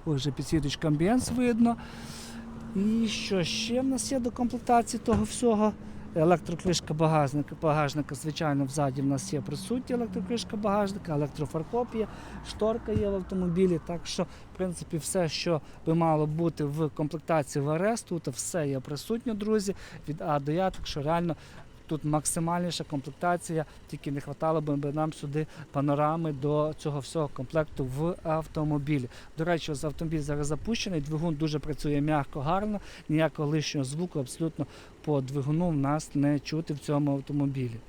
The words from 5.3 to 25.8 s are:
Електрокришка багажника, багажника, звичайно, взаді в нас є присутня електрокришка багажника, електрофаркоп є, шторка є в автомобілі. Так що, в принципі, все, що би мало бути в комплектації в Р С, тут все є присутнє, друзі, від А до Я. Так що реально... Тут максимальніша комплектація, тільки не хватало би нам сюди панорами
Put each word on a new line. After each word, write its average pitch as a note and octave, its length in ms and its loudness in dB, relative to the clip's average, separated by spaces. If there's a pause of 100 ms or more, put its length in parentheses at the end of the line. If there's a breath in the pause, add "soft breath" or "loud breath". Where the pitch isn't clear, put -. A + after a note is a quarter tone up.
Електрокришка E3 760 4
багажника, D3+ 680 2
багажника, D3 520 2
звичайно, D3 500 0
взаді C3+ 380 0
в C#3 40 2
нас C#3 260 0
є C#3+ 80 0
присутня A#3 560 -2
електрокришка A3 600 -2
багажника, G3+ 560 0
електрофаркоп D#3 840 -2
є, G#3+ 140 0 (400 loud breath)
шторка A3+ 440 0
є G#3 180 2
в G3 40 0
автомобілі. F3+ 720 2
Так E3+ 200 -4
що, - 160 -2
в - 340 -8
принципі, F3 400 -4
все, E3 320 0
що E3 320 0 (260 loud breath)
би E3 80 4
мало D#3+ 320 4
бути D#3 380 0
в D3 240 0
комплектації D3+ 760 0
в D3 60 0
Р E3 140 2
С, A3+ 180 2
тут E3 260 -4
все D3 400 -2
є C3+ 120 0
присутнє, A3+ 540 -4
друзі, G#3 400 2 (340 loud breath)
від D3 120 -4
А D3+ 200 2
до C#3+ 120 -2
Я. F#3 180 2
Так - 160 -8
що D3 160 -4
реально... E3 340 2 (520 loud breath)
Тут D3+ 160 -2
максимальніша E3 800 0
комплектація, D#3+ 800 -2 (240 loud breath)
тільки D3+ 240 -6
не C#3+ 80 -2
хватало D#3+ 400 0
би C#3+ 320 0
нам D#3 200 0
сюди D3+ 340 -4 (260 loud breath)
панорами D3+ 600 2